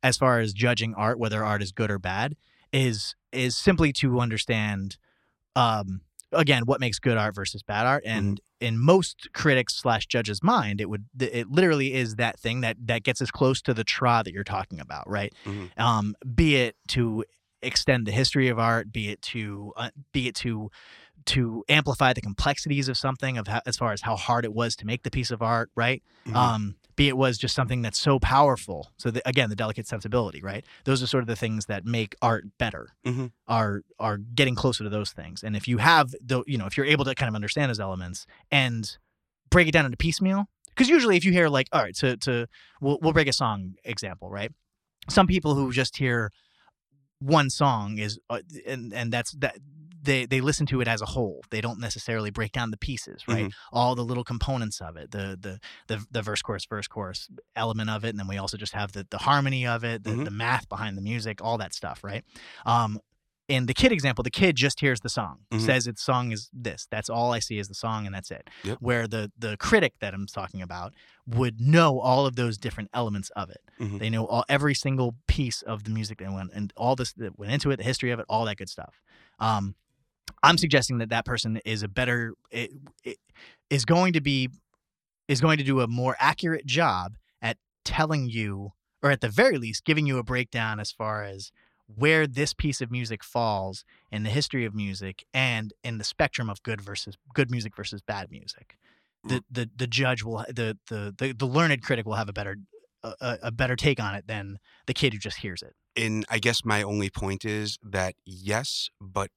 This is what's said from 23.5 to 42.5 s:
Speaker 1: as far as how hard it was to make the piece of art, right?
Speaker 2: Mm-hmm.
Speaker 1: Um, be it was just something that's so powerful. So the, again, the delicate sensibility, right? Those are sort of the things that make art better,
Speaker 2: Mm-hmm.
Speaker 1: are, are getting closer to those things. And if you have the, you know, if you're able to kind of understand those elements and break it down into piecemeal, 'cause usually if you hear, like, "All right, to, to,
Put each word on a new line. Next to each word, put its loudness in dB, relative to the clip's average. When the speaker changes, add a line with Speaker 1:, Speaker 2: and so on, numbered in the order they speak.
Speaker 1:
as -4
far 0
as -6
how -2
hard 0
it -4
was 0
to -12
make -4
the -4
piece -2
of -4
art, 2
right? 2
Speaker 2:
Mm-hmm. 0
Speaker 1:
Um, 2
be 4
it 0
was 2
just -4
something 0
that's -2
so 4
powerful. 2
So -4
the, -4
again, 2
the -4
delicate -4
sensibility, -2
right? -8
Those 2
are -2
sort 2
of -6
the -2
things -2
that -6
make -2
art 2
better, -4
Speaker 2:
Mm-hmm. -2
Speaker 1:
are, 0
are 0
getting 2
closer 0
to -4
those -4
things. -14
And -4
if -6
you 2
have 6
the, 0
you -2
know, -4
if -6
you're 2
able 4
to -2
kind 0
of -2
understand -2
those -2
elements -6
and 0
break 8
it 0
down 6
into -4
piecemeal, 2
'cause 6
usually 8
if 4
you 6
hear, 6
like, 2
"All 4
right, -4
to, 2
to, -2